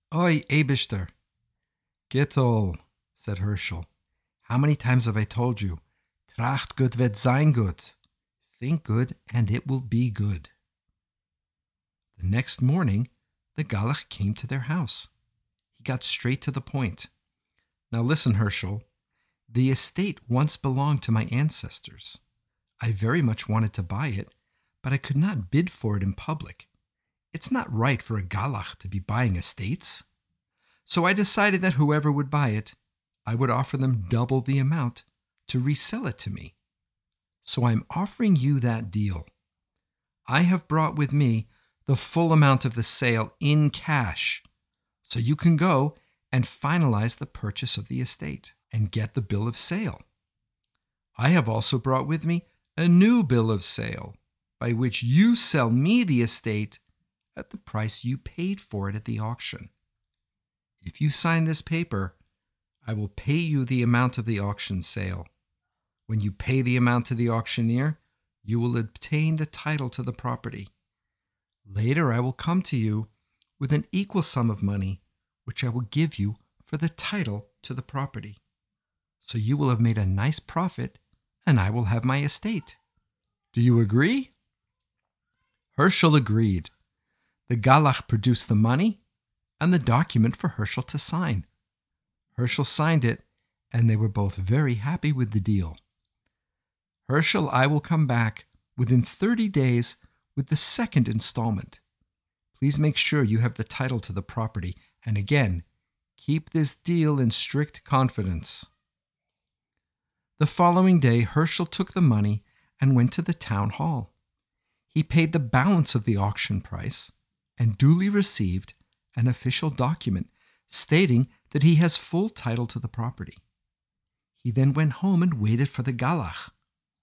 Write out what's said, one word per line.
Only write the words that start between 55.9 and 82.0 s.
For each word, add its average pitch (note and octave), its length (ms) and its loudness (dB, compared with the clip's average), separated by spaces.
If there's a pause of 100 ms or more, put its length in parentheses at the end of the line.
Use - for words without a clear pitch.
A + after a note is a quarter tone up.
the C3 160 2
estate G#2+ 580 -2 (580)
at - 120 -14
the - 80 -14
price A2 480 -6
you B2+ 120 -4
paid F#3+ 440 -6
for G2 280 -6
it G2+ 60 -6
at G#2+ 80 -10
the A2 160 -6
auction. - 480 -8 (1120)
If - 200 -10
you D3+ 80 2
sign E3 340 0
this D#3+ 180 -2
paper, A2+ 540 -4 (720)
I A2+ 60 -4
will G#2 160 -4
pay - 240 -4
you D3+ 320 0
the B2 180 0
amount A#2+ 340 2
of A2+ 80 -4
the A2 140 -2
auction G2+ 420 -4
sale. F#2 460 -6 (800)
When A2 140 -2
you G2+ 100 -2
pay C3 300 -2
the B2 160 0
amount A#2+ 300 2
to B2+ 60 -4
the A#2 160 0
auctioneer, A#2+ 680 -2 (420)
you A2 160 -2
will A#2+ 200 0
obtain D#3 580 -2
the D3+ 100 -4
title D3 440 -6
to - 120 -8
the B2 120 -6
property. A2+ 560 -10 (1000)
Later, A#2+ 440 0
I A#2+ 80 0
will B2+ 100 -2
come E3+ 300 -2
to - 160 -4
you A2 300 -2 (520)
with C#3 140 -2
an D3 180 0
equal G3 300 -2
sum A#2+ 280 0
of G2+ 140 -6
money, G2 380 -4 (420)
which - 180 -10
I C3 60 -2
will A#2+ 140 -4
give D3 360 -2
you G2+ 200 -2 (280)
for D#3 120 -6
the D#3+ 100 -2
title B2+ 600 -6 (160)
to - 100 -10
the B2 80 -10
property. A2 560 -10 (800)
So - 180 -8
you A2+ 200 2
will C#3+ 120 2
have A2+ 120 2
made A2+ 160 4
a G2+ 80 2
nice G2 340 0
profit, - 600 -6 (460)
and C#3 140 4
I F#2+ 100 2
will A2+ 160 0
have A#2 200 0